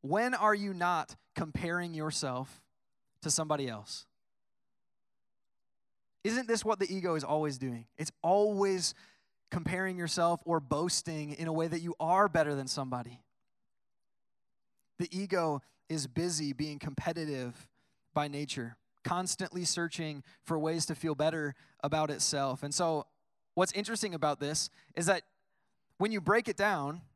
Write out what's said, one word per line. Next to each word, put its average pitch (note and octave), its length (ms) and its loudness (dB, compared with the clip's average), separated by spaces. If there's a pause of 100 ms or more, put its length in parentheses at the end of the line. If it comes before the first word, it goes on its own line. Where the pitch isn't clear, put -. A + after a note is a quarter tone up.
When A3 320 0
are G#3+ 200 4
you G3+ 200 -2
not F3 420 0 (180)
comparing E3+ 600 -2
yourself D3+ 680 -4 (600)
to D#3 80 -2
somebody D3+ 380 0
else? G#2 380 -10 (2250)
Isn't A3+ 260 0
this A3 160 2
what G#3+ 140 2
the F#3+ 160 0
ego F3 200 0
is D3 100 0
always D3+ 340 0
doing? A#2+ 280 -6 (120)
It's D#3 140 -6 (100)
always G3 720 4 (560)
comparing F3+ 480 -2
yourself E3+ 480 2
or E3 140 2
boasting D3+ 760 -2
in E3 120 -4
a D#3+ 60 0
way D#3+ 160 2
that E3 120 -2
you E3+ 200 -4
are F#3+ 280 6
better D3+ 260 4
than C3+ 120 -2
somebody. B2+ 560 -4 (1800)
The F3 180 -2
ego E3+ 440 0 (300)
is D3+ 160 -2
busy D#3 480 -2
being D3 240 -6
competitive D3 880 -4 (460)
by D3 140 0
nature, C#3 480 -6 (260)
constantly F3+ 640 -2
searching D#3+ 580 -2 (200)
for E3 160 -2
ways D#3+ 280 0
to D#3+ 80 -4
feel D#3 200 -2
better D3+ 400 0 (280)
about D3+ 280 0
itself. C#3 520 0
And C#3+ 120 -4
so E3 320 2 (480)
what's F3+ 180 4
interesting G#3 420 -2
about D3 260 2
this D3 300 -2 (240)
is E3+ 120 0
that F#3 160 4 (760)
when G#3 120 2
you G3+ 120 0
break G#3+ 260 4
it G3 80 -2
down E3+ 460 0 (140)